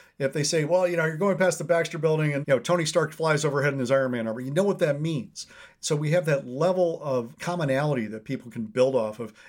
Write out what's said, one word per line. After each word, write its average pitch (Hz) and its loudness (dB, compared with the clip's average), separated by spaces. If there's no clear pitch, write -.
If 135 -2
they 151 -2
say, 156 0
"Well, 180 2
you 175 -2
know, 165 2
you're 160 -2
going 185 0
past 180 2
the 165 -6
Baxter 165 0
Building 156 2
and, 143 -4
you 139 4
know, 123 6
Tony 170 0
Stark 156 0
flies 156 0
overhead 139 0
in 135 -4
his 127 0
Iron 135 4
Man 117 -2
armor," 113 -4
you 127 -8
know 170 2
what 196 0
that 147 2
means. 151 -6
So - -2
we 151 0
have 165 2
that 143 0
level 165 0
of 127 -4
commonality 143 0
that 110 -10
people 123 -8
can 113 -8
build 127 2
off 110 -2
of 110 -10